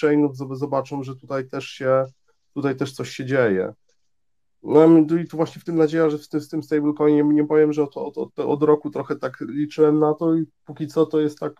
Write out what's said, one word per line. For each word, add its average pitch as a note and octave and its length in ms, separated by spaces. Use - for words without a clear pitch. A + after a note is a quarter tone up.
chainów D3 360
zob-, C3+ 200
zobaczą, C#3 460
że C3 140
tutaj C3+ 320
też C#3 200
się, C3 360
tutaj C#3 220
też C3+ 160
coś - 180
się C3 160
dzieje. A#2 460
No D#3+ 360
i D3+ 80
tu, E3 100
i E3+ 120
tu D#3+ 80
właśnie D#3 240
w - 40
tym E3+ 120
nadzieja, D#3+ 340
że D3+ 80
w - 100
tym, D3+ 120
w D3 80
tym D#3 140
stablecoinie, D3+ 640
nie D3+ 200
powiem, D3+ 280
że D3+ 100
od, C#3+ 140
od, C3+ 220
od, C3 200
od C#3+ 240
roku D3+ 280
trochę C3+ 260
tak - 320
liczyłem D3+ 500
na D3+ 160
to E3 200
i D#3+ 100
póki D3+ 220
co D#3+ 200
to D#3 140
jest D3 180
tak, D3 220